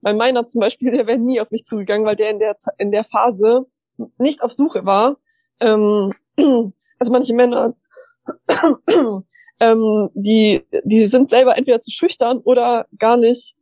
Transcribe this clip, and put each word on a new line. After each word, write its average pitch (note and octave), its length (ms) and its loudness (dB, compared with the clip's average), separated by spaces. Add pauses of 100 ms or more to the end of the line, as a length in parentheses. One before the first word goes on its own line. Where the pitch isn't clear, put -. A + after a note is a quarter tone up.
Weil G#3 120 -2
meiner A#3+ 300 0
zum A#3 160 -6
Beispiel, A#3 300 -2
der B3 160 -2
wäre A#3 120 -2
nie A#3+ 220 -2
auf A3+ 100 -8
mich A3+ 140 -8
zugegangen, G#3 420 -4
weil G#3+ 100 -2
der G#3+ 120 -2
in G#3+ 100 -4
der G#3 200 -4
Ze-, - 180 -10
in G3+ 160 -4
der G#3 120 -2
Phase A3+ 600 0 (540)
nicht C#4+ 240 -2
auf A#3+ 100 -4
Suche C4+ 320 -4
war. G#3 320 0 (440)
Ähm, G#3 520 2 (240)
<clears throat> - 0 - (640)
also A#3+ 140 -2
manche C4 200 0
Männer, A#3+ 420 0 (720)
<clears throat> C4+ 760 0 (360)
ähm, A3 540 2
die, G#3+ 480 2 (220)
die A3 220 2
sind B3+ 240 2
selber B3+ 260 4
entweder B3 240 0
zu - 100 -16
schüchtern B3+ 480 -2
oder A#3+ 480 0 (120)
gar A3+ 180 2
nicht A#3+ 460 0